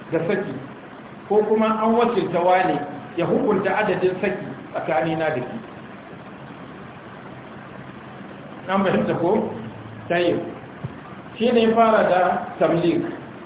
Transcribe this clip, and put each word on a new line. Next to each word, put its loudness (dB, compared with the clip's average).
ga 2
saki. 0
Ko 4
kuma 4
an 6
wakilta 2
wane 4
ya 2
hukunta 2
adadin 2
saki -2
tsakanina 0
da -2
ke. -8
An 4
fahimta 2
ko? 2
Ta 2
yi. 4
Shi 4
ne 6
fara 6
da 4
tamlik. 4